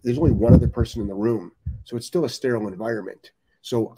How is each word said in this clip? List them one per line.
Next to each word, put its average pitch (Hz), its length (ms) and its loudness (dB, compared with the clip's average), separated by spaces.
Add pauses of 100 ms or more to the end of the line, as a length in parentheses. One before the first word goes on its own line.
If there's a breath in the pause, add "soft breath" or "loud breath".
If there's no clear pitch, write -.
there's 123 160 -2
only 151 140 4
one 117 220 6
other 117 140 6
person 117 340 -4
in 101 60 -4
the 98 60 -8
room. 104 380 -2 (320)
So 120 140 -10
it's 117 80 -12
still 175 180 -2
a 127 60 -2
sterile 120 380 -2
environment. 98 640 -8 (280)
So 113 380 -4